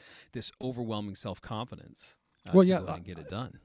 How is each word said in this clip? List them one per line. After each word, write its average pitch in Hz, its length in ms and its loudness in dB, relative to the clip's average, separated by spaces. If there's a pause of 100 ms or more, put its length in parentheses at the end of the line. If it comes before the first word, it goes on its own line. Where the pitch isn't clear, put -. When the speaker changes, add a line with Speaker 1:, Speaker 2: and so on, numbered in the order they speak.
(340)
Speaker 1:
this - 180 -6 (100)
overwhelming 110 540 -2
self-confidence, - 1000 -8 (280)
uh, 180 80 -10
Speaker 2:
Well, 185 120 12
Speaker 1:
to 180 40 6
Speaker 2:
yeah, 185 100 4
Speaker 1:
go 95 60 -6
ahead - 120 -4
and 87 80 -12
Speaker 2:
uh, - 100 -14
Speaker 1:
get - 40 -12
it 73 100 -12
done. 113 360 -6